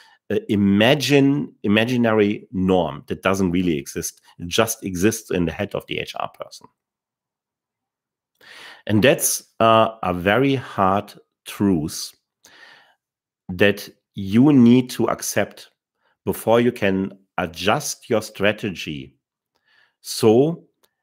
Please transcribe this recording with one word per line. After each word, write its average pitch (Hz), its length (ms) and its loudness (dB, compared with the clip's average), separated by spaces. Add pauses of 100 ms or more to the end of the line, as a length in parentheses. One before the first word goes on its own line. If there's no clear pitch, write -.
(300)
a 104 220 -4
imagine-, 131 1000 2 (100)
imaginary 110 920 0
norm 92 540 -2
that 85 160 -10
doesn't 95 300 0
really 87 260 0
exist. - 420 -12 (180)
It 87 100 -12
just 110 360 -2
exists 98 460 -2
in 90 140 -2
the 80 80 -4
head 101 220 -8
of - 120 -8
the - 120 -8
H - 200 -10
R - 120 -8
person. - 360 -20 (2250)
And 104 160 2
that's, - 420 2 (160)
uh, 113 300 4 (120)
a 92 120 -2
very 110 400 0
hard 101 580 -2 (320)
truth 87 680 -2 (1400)
that 101 400 0 (260)
you 110 380 2
need 127 380 6
to - 180 -4
accept - 640 -6 (540)
before 110 360 0
you 120 120 2
can 98 400 -4 (260)
adjust 90 720 -4
your 107 120 0
strategy 85 920 -6 (880)
so 131 640 2 (380)